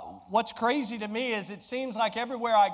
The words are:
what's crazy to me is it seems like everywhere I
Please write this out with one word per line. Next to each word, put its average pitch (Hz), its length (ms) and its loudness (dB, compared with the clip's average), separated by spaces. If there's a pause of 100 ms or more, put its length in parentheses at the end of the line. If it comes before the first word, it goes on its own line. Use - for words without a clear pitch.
(280)
what's 208 240 2
crazy 240 460 0
to 208 100 -6
me 233 240 -2
is 196 180 -4
it 202 120 -12
seems 254 340 -6
like 220 200 0
everywhere 233 380 0
I 202 200 8